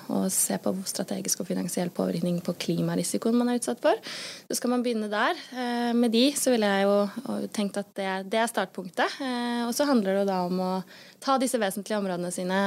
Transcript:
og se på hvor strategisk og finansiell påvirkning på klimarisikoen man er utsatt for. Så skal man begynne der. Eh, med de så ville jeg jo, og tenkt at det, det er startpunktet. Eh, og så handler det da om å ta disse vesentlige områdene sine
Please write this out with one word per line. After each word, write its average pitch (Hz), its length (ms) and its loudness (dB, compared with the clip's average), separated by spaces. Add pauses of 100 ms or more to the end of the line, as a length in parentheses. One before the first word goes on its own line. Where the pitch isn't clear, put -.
og 190 240 0
se - 260 0
på 202 160 -2
hvor 185 100 -6
strategisk 196 560 -4
og 190 60 -8
finansiell 180 440 -2
påvirkning 180 520 0
på 175 160 -4
klimarisikoen 180 800 0
man 240 100 2
er 240 120 0
utsatt 240 200 -4
for. 427 140 4 (540)
Så 240 80 -2
skal 240 140 -2
man 247 120 2
begynne 220 260 -2
der. 240 300 0 (140)
Eh, 240 400 -2
med 240 200 4
de 247 200 6
så 277 180 0
ville 226 160 4
jeg 196 220 4
jo, 202 80 6 (320)
og 202 240 -4
tenkt 202 260 -2
at 202 160 -6
det, 190 360 -4
det 220 100 2
er 226 100 2
startpunktet. 190 720 -2
Eh, 240 480 -2
og 240 40 0
så 285 140 2
handler 196 340 4
det 202 60 2
da 190 180 2
om 180 140 0
å 185 160 0 (460)
ta 269 180 2
disse 247 220 0
vesentlige 202 420 -2
områdene 180 300 -2
sine 185 340 0